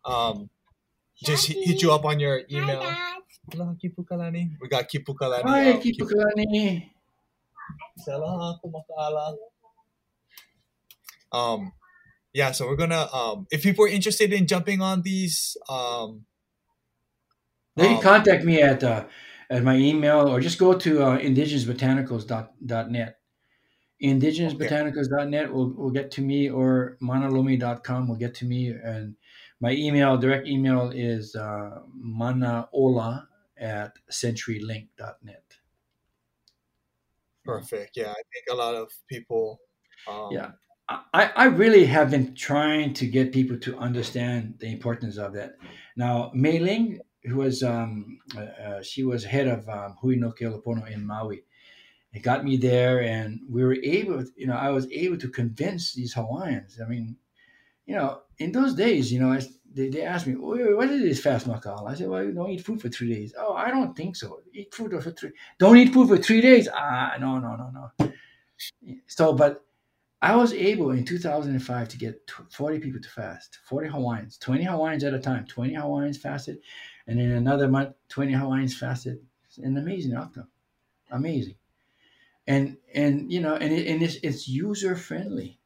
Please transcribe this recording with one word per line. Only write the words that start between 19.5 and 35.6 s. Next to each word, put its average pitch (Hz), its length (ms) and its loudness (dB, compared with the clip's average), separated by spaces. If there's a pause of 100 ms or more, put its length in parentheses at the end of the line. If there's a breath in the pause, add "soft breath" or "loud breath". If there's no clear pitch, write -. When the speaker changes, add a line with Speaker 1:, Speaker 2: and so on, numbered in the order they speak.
Speaker 3:
at 123 120 0
my 131 140 6
email 147 500 6
or 127 120 4
just 170 180 0
go 185 160 8
to, 156 320 4
uh, 131 120 4
indigenous 143 460 2
botanicals 127 640 0
dot 113 680 -6
net. 117 280 -6 (800)
Indigenous 151 540 2
botanicals 147 560 -2
dot 143 180 0
net 147 240 -2
will, 131 220 -2
will 139 160 -4
get 135 220 -4
to 139 100 -6
me, 139 280 0
or 131 520 0
manalomi 131 580 2
dot 120 240 -4
com 127 240 -2
will 117 80 -2
get 120 200 -6
to 123 100 -10
me. 123 220 -2
And 113 480 -8 (440 soft breath)
my 120 120 0
email, 143 460 4
direct 135 300 0
email 131 460 0
is, 117 420 -4
uh, 104 460 -10 (160)
manaola 120 1300 0 (320)
at 104 400 -10 (140)
centurylink 110 800 -8 (100)
dot 107 240 -16
net. - 320 -20 (1900)